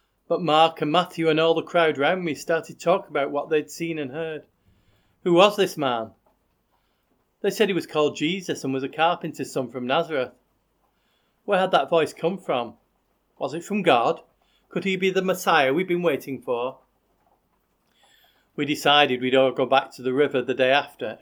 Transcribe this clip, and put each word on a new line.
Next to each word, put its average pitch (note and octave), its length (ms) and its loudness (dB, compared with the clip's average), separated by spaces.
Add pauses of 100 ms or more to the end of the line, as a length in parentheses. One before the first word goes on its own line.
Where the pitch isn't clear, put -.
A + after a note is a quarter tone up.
(280)
but E3 140 -2
Mark D#3 400 4
and D3+ 100 -2
Matthew E3 380 0
and D#3 100 2
all E3 140 4
the E3 80 -2
crowd D#3+ 340 0
round F3 280 0
me D#3 100 -4
started E3 440 -6
talking F#3+ 300 0
about C#3+ 220 -2
what C#3+ 180 -4
they'd D3+ 220 -2
seen E3 280 -8
and C#3 120 -8
heard. D#3 360 -10 (760)
Who F3 80 2
was G3+ 240 6
this F#3+ 220 -2
man? A#2+ 320 -2 (1300)
They G3+ 100 -2
said G#3 180 0
he G3 60 0
was D#3+ 120 -4
called D3+ 300 0
Jesus E3 480 -4
and C3 100 -2
was C3 80 -4
a C3 60 -4
carpenter's D#3+ 600 -4
son B2+ 200 -4
from B2 160 -8
Nazareth. D3 460 -2 (1120)
Where G3+ 120 2
had F#3 120 0
that D#3+ 180 2
voice D#3 240 2
come F#3 240 -4
from? B2 380 -4 (680)
Was C#3 140 -6
it E3+ 100 -10
from G3+ 160 -4
God? B2 400 2 (480)
Could F#3+ 160 -6
he F#3+ 120 0
be F#3+ 120 0
the F#3 140 0
Messiah E3+ 500 2
we've F#3 160 0
been F3 140 0
waiting C#3 400 -2
for? B2+ 380 -4 (1700)
We D3 120 -4
decided C#3 560 2
we'd B2+ 120 0
all C3 160 4
go C3 140 -2
back C3 280 2
to B2+ 100 -18
the B2+ 100 -2
river C3+ 300 0
the B2 100 -2
day B2+ 180 2
after C3+ 520 -2